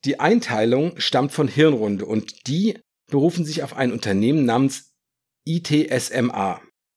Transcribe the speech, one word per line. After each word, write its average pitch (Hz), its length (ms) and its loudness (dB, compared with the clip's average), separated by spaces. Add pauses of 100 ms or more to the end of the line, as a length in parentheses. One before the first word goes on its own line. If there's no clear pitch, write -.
Die 139 140 -2
Einteilung 139 800 2
stammt 135 320 0
von 151 160 0
Hirnrunde 110 600 2
und - 420 -6
die 185 280 0 (320)
berufen 165 360 0
sich 151 180 -6
auf 139 140 -10
ein 127 160 0
Unternehmen 117 520 2
namens 127 460 0 (560)
I 165 160 -2
T 151 240 2
S 127 240 -2
M 120 220 0
A. 98 280 -4 (360)